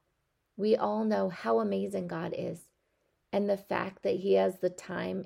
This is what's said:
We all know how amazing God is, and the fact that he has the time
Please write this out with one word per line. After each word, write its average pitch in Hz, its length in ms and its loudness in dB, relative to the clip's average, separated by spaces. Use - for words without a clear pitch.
We 214 200 4
all 214 280 0
know 202 240 2
how 226 320 0
amazing 196 480 -2
God 170 280 -6
is, - 260 -6
and 202 160 2
the 196 80 2
fact 190 460 -4
that 196 140 2
he 190 180 2
has 190 240 4
the 180 100 0
time 185 580 -6